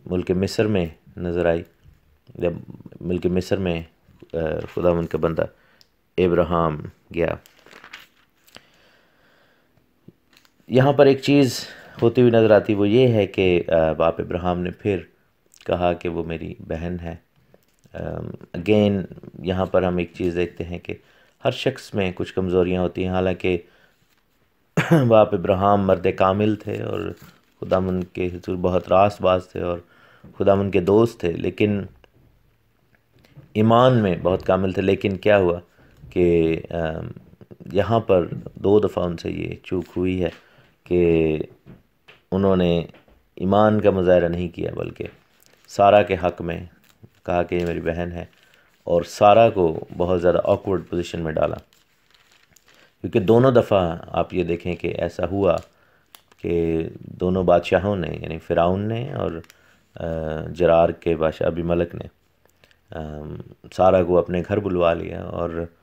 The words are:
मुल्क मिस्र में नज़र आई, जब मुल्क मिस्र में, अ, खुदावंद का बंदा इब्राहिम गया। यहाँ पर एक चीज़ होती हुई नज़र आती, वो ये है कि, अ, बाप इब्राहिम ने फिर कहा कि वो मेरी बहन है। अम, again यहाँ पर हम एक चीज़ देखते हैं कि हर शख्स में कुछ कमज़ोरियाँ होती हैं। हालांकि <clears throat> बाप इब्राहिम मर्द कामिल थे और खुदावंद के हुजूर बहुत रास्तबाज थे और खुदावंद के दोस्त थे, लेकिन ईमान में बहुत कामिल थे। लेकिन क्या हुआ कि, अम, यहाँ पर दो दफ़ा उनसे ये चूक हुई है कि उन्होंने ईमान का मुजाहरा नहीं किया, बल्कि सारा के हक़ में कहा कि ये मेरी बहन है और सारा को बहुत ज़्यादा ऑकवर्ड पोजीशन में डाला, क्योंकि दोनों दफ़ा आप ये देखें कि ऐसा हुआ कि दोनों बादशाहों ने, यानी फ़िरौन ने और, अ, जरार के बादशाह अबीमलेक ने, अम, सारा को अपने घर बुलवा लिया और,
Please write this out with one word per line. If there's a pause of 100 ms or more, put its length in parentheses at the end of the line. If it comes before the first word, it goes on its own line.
मुल्क
मिस्र
में (240)
नज़र
आई, (760)
जब (400)
मुल्क
मिस्र
में, (480)
अ, (140)
खुदावंद
का
बंदा (720)
इब्राहिम (220)
गया। (3250)
यहाँ
पर
एक
चीज़ (380)
होती
हुई
नज़र
आती,
वो
ये
है
कि,
अ,
बाप
इब्राहिम
ने
फिर (540)
कहा
कि
वो
मेरी
बहन
है। (720)
अम, (240)
again (360)
यहाँ
पर
हम
एक
चीज़
देखते
हैं
कि (520)
हर
शख्स
में
कुछ
कमज़ोरियाँ
होती
हैं।
हालांकि (1080)
<clears throat>
बाप
इब्राहिम
मर्द
कामिल
थे
और (460)
खुदावंद
के
हुजूर
बहुत
रास्तबाज
थे
और (480)
खुदावंद
के
दोस्त
थे,
लेकिन (1700)
ईमान
में
बहुत
कामिल
थे।
लेकिन
क्या
हुआ (500)
कि,
अम, (640)
यहाँ
पर (320)
दो
दफ़ा
उनसे
ये
चूक (100)
हुई
है (560)
कि (920)
उन्होंने (500)
ईमान
का
मुजाहरा
नहीं
किया,
बल्कि (640)
सारा
के
हक़
में (580)
कहा
कि
ये
मेरी
बहन
है (560)
और
सारा
को
बहुत
ज़्यादा
ऑकवर्ड
पोजीशन
में
डाला, (1400)
क्योंकि
दोनों
दफ़ा (320)
आप
ये
देखें
कि
ऐसा
हुआ (840)
कि (260)
दोनों
बादशाहों
ने,
यानी
फ़िरौन
ने
और, (600)
अ,
जरार
के
बादशाह
अबीमलेक
ने, (840)
अम, (300)
सारा
को
अपने
घर
बुलवा
लिया
और,